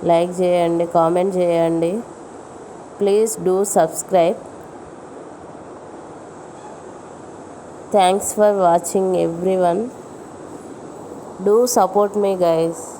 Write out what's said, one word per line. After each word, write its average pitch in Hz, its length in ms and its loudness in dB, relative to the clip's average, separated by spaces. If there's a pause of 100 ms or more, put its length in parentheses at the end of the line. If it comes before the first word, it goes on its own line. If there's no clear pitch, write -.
(100)
లైక్ 175 300 4
చేయండి, 175 440 4 (100)
కామెంట్ 180 460 4
చేయండి. 170 500 2 (1080)
Please 208 320 4 (160)
do 185 80 4 (180)
subscribe. 175 640 2 (3500)
Thanks 196 320 4 (100)
for 208 120 8 (160)
watching 175 420 4 (180)
everyone. 180 560 2 (1700)
Do 208 80 6 (200)
support 202 380 4 (100)
me 196 80 2 (140)
guys. 165 340 2 (200)